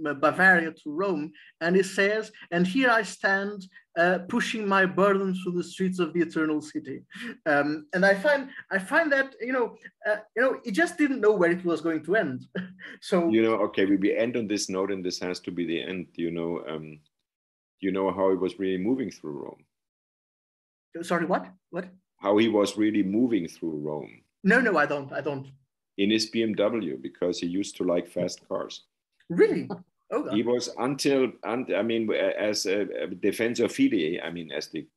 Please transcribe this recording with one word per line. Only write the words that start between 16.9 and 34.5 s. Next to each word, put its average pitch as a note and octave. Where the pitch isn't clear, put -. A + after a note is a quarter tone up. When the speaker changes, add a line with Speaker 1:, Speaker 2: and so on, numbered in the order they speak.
Speaker 2:
you F#2+
know F#2+
how F#2+
he F#2+
was F2+
really F#2+
moving A2
through D2
Rome? -
Speaker 1:
Sorry, E3+
what? F#3+
What? F3+
Speaker 2:
How G#2
he A2+
was G#2
really G#2
moving G#2
through D#2+
Rome. A#1+
Speaker 1:
No, G#3+
no, G#3+
I D3
don't. C#3
I D3
don't. C#3
Speaker 2:
In G2+
his A2
B A2+
M G#2+
W, F#2+
because -
he F2
used F#2+
to F2+
like F2
fast -
cars. -
Speaker 1:
Really? F3
Oh, B3
God. B2+
Speaker 2:
He A2+
was A#2+
until, C3+
un-, G#2+
I G#2
mean, A2+
a-, F2
as G2+
a, G2+
a E2
defensor G#2+
fidei, F2
I E2
mean, E2+